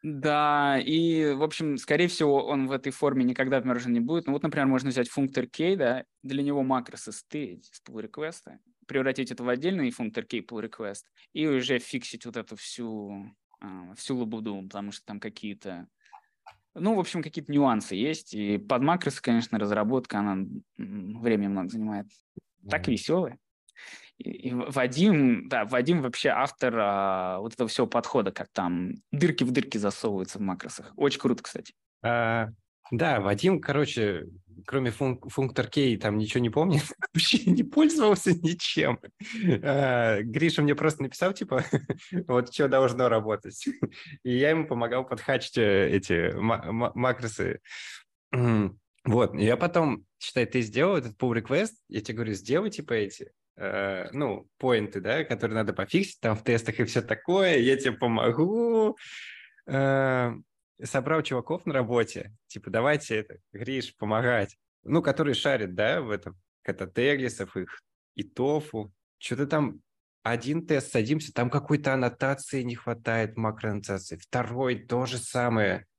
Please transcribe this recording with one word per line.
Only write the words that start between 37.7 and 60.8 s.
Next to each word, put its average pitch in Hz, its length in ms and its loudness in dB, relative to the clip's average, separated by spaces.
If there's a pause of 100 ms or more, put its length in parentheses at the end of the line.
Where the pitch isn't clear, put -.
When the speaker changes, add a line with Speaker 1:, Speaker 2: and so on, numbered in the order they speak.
Speaker 2:
ничем. 165 680 0 (640)
А, 127 600 4
Гриша 147 400 2
мне 147 120 6
просто 147 300 0
написал, 175 280 0
типа, - 380 -2
<laughs> - 580 -4
вот 123 220 2
чё 143 180 2
должно 127 400 4
работать. 110 560 -2 (300)
<laughs> - 300 -20
И 123 120 0
я 143 140 4
ему 160 160 2
помогал 120 400 0
подхачить, 127 520 -2
э, 101 320 6
эти 87 460 2
ма-, 113 360 0
ма-, 117 220 -2
макросы. 120 640 -2 (760)
М, 113 460 2 (240)
вот, 113 320 4
я 110 200 4
потом, 165 500 2 (120)
считай, - 280 -2
ты 127 160 0
сделал 135 340 2
этот 120 240 -4
pull 127 200 2
request, 165 320 0 (160)
я - 140 -6
тебе 110 140 -8
говорю, 110 180 -2
сделай, 131 360 -2
типа, 185 240 -8
эти, 104 380 -4 (240)
э, 98 560 -4
ну, 123 360 -4 (100)
поинты, 107 420 0
да, 123 240 0
которые 110 320 -2
надо 107 160 0
пофиксить - 480 -2
там 110 160 2
в - 80 -8
тестах 117 360 2
и 117 40 4
всё 110 180 0
такое, 175 560 2
я 127 180 6
тебе 135 160 0
помогу. 196 1040 2 (720)
Э, 135 640 2 (520)